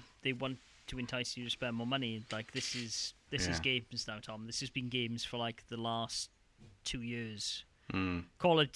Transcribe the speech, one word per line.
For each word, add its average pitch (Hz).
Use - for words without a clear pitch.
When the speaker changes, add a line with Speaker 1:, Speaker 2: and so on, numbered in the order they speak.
Speaker 1:
they 135
want 131
to 131
entice 123
you 123
to 120
spend 120
more 117
money. 117
Like, 110
this 127
is, 117
this 120
is 82
Speaker 2:
Yeah. 127
Speaker 1:
games -
now, 107
Tom. 110
This 117
has 135
been 123
games 117
for, -
like, 117
the 120
last 117
two 123
years. 117
Speaker 2:
Mm. 92
Speaker 1:
Call 165
of, 143